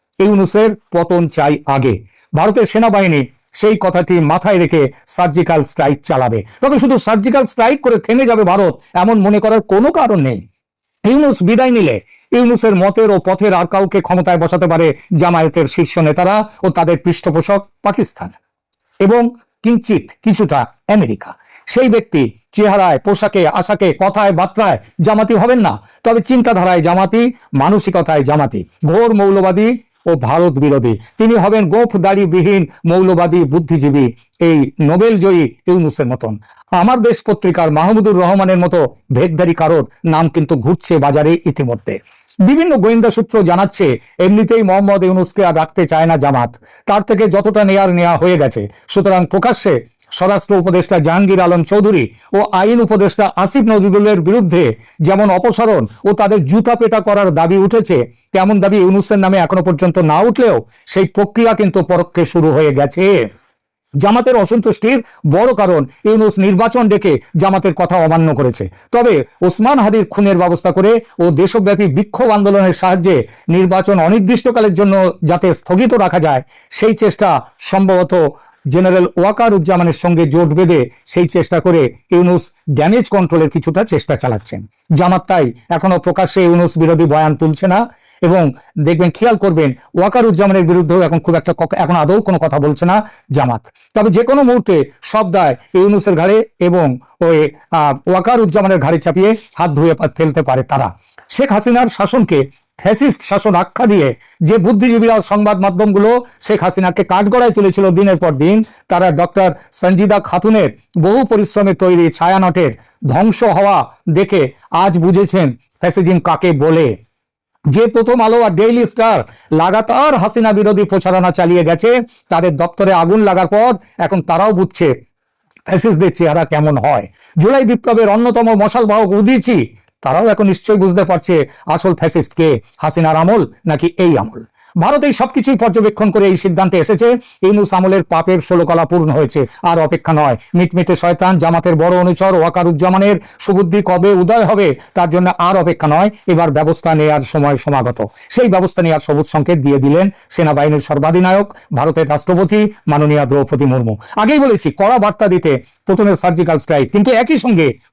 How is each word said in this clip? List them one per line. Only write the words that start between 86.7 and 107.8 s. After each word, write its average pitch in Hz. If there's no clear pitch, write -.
বিরোধী 165
বয়ান 151
তুলছে 156
না। 202
এবং 170
দেখবেন, 165
খেয়াল 226
করবেন, 160
ওয়াকারুজ্জামানের 196
বিরুদ্ধেও 175
এখন 160
খুব 170
একটা 165
ক-, -
এখন 170
আদৌ 180
কোনো 185
কথা 147
বলছে 147
না 208
জামাত। 123
তবে 214
যে 208
কোনো 269
মুহূর্তে 202
সব 214
দায় 160
ইউনূসের 202
ঘাড়ে 196
এবং 170
ওই, 156
আহ, 147
ওয়াকারুজ্জামানের 190
ঘাড়ে 156
চাপিয়ে 190
হাত 170
ধুয়ে 156
পা-, 143
ফেলতে 160
পারে 131
তারা। 127
শেখ 277
হাসিনার 240
শাসনকে 175
ফ্যাসিস্ট 220
শাসন 202
আখ্যা 185
দিয়ে 160
যে 180
বুদ্ধিজীবীরা, 220
সংবাদ 208
মাধ্যমগুলো 202
শেখ -
হাসিনাকে 180
কাঠগড়ায় 208
তুলেছিল 196